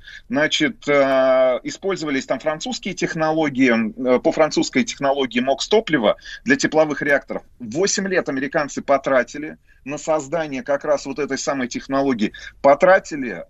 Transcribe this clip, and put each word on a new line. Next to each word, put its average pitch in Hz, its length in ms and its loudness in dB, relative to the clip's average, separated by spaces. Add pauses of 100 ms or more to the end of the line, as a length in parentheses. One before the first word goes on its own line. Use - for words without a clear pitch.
(280)
значит, 147 600 -2
э, 131 720 4
использовались 147 640 -4
там 139 120 -2
французские 175 560 -6
технологии, 131 1200 0
э, - 20 6
по 147 140 0
французской 151 520 0
технологии 135 560 -2
мокс 135 280 -2
топлива 156 480 2 (280)
для 135 120 4
тепловых 151 440 0
реакторов. 139 420 -2 (180)
Восемь 175 480 -2
лет 170 200 -2
американцы 139 540 -4
потратили 143 760 0 (260)
на 143 120 -10
создание 147 640 -4
как 139 220 -2
раз 147 220 0
вот 135 120 -8
этой 139 200 -4
самой 135 300 -4
технологии. 131 640 -2 (300)
Потратили, 143 880 4